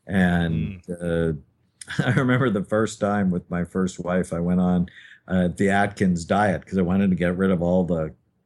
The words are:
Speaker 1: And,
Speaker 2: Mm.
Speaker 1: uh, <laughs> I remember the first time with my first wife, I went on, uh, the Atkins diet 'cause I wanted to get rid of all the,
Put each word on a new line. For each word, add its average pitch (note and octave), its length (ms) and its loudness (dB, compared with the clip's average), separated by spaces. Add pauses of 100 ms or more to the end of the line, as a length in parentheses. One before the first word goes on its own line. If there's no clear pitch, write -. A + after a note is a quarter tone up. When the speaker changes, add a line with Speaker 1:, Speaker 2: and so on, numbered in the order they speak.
Speaker 1:
And, F2 840 0
Speaker 2:
Mm. E2+ 500 -2
Speaker 1:
uh, - 0 - (600)
<laughs> C#3 60 0
I C3 60 0
remember B2+ 380 2
the G2+ 140 -2
first G#2+ 360 -2
time G2+ 320 0
with F2 180 -4
my F2 140 -4
first F#2 360 -4
wife, F2+ 340 -2
I E2+ 80 -4
went F2+ 180 0
on, F2+ 280 2 (400)
uh, F2+ 280 2
the G2 140 0
Atkins G2 560 0
diet G2 400 0
'cause F#2+ 120 -4
I F#2+ 40 2
wanted F#2+ 300 2
to F#2 40 2
get F2 220 -2
rid F#2+ 140 2
of E2+ 100 0
all F2+ 240 2
the, D#2+ 280 -2 (320)